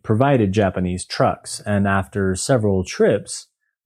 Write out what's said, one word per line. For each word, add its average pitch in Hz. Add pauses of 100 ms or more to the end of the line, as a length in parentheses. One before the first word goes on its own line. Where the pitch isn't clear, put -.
provided 113
Japanese 92
trucks, -
and 101
after 98
several 101
trips, - (400)